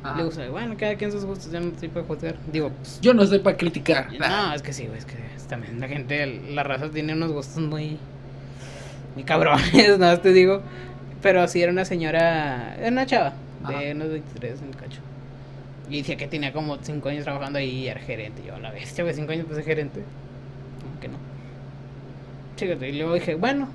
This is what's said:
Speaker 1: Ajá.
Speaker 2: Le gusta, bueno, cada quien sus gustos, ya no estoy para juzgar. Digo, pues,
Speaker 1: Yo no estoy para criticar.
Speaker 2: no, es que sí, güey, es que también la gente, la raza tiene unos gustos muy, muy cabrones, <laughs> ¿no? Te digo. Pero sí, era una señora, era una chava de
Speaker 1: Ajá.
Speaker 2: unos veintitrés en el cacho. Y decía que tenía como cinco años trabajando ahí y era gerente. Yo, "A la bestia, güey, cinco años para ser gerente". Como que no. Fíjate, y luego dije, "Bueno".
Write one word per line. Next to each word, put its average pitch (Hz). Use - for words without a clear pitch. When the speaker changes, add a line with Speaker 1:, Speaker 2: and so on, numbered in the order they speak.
Speaker 1:
Ajá. 135
Speaker 2:
Le 165
gusta, 156
bueno, 214
cada 214
quien 208
sus 202
gustos, 196
ya 170
no 175
estoy 170
para 165
juzgar. 156
Digo, 151
pues, -
Speaker 1:
Yo 240
no 214
estoy 196
para 190
criticar. 151
Speaker 2:
no, 165
es 147
que 143
sí, 131
güey, 110
es -
que -
también 117
la 131
gente, 139
la 143
raza 139
tiene 156
unos 160
gustos 147
muy, 151
muy 135
cabrones, 151
<laughs> 202
¿no? 175
Te 185
digo. 185
Pero 180
sí, 175
era 175
una 185
señora, 160
era 226
una 262
chava 185
de 135
Speaker 1:
Ajá. 143
Speaker 2:
unos 156
veintitrés 135
en 139
el 131
cacho. -
Y 143
decía 139
que 139
tenía 147
como 151
cinco 147
años 147
trabajando 139
ahí 131
y 127
era 110
gerente. 110
Yo, 95
"A 92
la 110
bestia, 104
güey, 165
cinco 151
años 165
para 151
ser 151
gerente". 156
Como -
que 131
no. -
Fíjate, 147
y 139
luego 160
dije, 175
"Bueno". 262